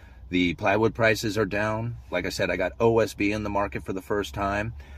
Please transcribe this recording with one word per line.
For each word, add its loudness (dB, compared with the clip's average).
The 2
plywood 2
prices 2
are 2
down. -2
Like -2
I -4
said, -2
I 0
got 0
O 6
S 2
B 0
in -2
the -4
market -2
for -6
the -4
first -2
time. -2